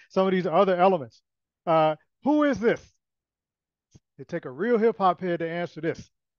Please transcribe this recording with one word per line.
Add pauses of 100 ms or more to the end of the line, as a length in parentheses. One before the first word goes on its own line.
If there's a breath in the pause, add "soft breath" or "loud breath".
some
of
these
other
elements. (460)
Uh, (280)
who
is
this? (1400)
It
take
a
real
hip
hop
head
to
answer
this. (300)